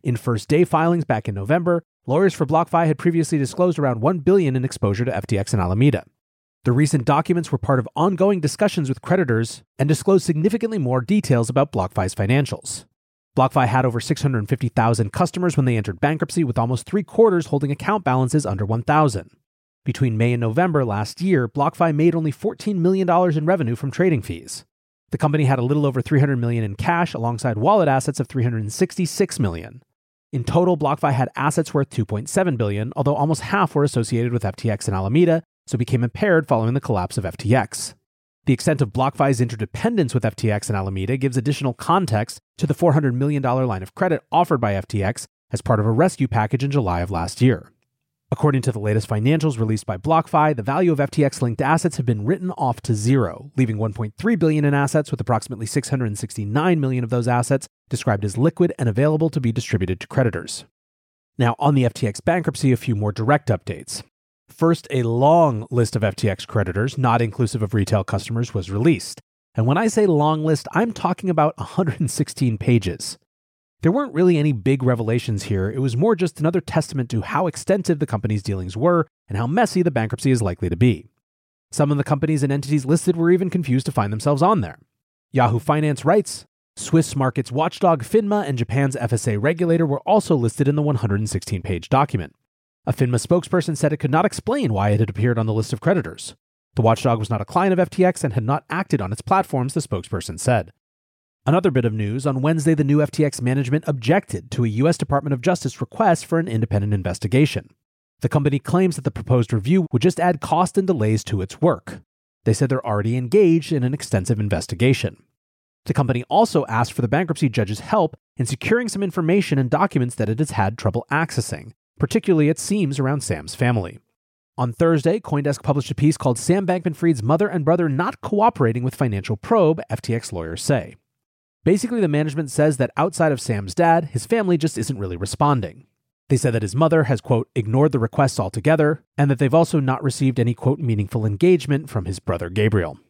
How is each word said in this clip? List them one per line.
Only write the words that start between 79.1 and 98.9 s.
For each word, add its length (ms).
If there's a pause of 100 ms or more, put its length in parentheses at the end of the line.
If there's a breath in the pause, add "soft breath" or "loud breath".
and 80
how 100
messy 340
the 80
bankruptcy 420
is 100
likely 260
to 80
be. 320 (640)
Some 180
of 80
the 60
companies 400
and 80
entities 320
listed 320
were 160
even 180
confused 360
to 80
find 180
themselves 300
on 180
there. 200 (520)
Yahoo 280
Finance 440
writes, 400 (320)
Swiss 400
markets 380
watchdog 500
finma 420
and 120
Japan's 400
F 160
S 160
A 80
regulator 480
were 160
also 340
listed 320
in 80
the 60
one 160
hundred 240
and 80
sixteen 320
page 260
document. 480 (500)
A 60
finma 340
spokesperson 520
said 160
it 40
could 140
not 140
explain 480
why 160
it 100
had 100
appeared 300
on 60
the 80
list 180
of 80
creditors. 560 (400)
The 60
watchdog 360
was 120
not 100
a 60
client 260
of 80
F 100
T 140
X 220
and 80
had 100
not 260
acted 300